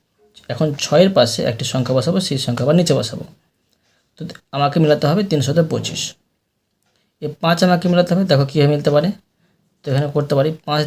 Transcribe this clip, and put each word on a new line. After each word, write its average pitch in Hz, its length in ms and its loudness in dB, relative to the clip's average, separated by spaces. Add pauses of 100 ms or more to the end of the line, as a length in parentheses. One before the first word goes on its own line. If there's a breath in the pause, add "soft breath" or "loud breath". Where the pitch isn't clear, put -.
(480)
এখন 156 180 -2 (180)
ছয়ের 180 320 4
পাশে 120 240 2 (100)
একটি 120 220 -6
সংখ্যা 131 220 -2
বসাবো, 160 260 0
সেই 147 260 -4
সংখ্যা 123 200 -2
আবার 151 140 4
নিচে 165 200 2
বসাবো। - 240 -10 (920)
তো - 60 -14 (340)
আমাকে 143 260 0
মেলাতে 151 280 4
হবে 196 200 0
তিন 156 160 0
শত - 120 0 (120)
পঁচিশ। 110 320 -6 (1200)
এ 156 40 -8 (160)
পাঁচ 165 240 0
আমাকে 180 260 2
মেলাতে 175 200 2
হবে, 190 180 0
দেখো 139 200 4
কীভাবে 147 240 2
মিলতে 147 200 0
পারে। 165 140 2 (720)
তো - 100 -14
এখানে 139 260 0
করতে 143 220 -2
পারি, 147 120 2 (160)
পাঁচ 151 200 -2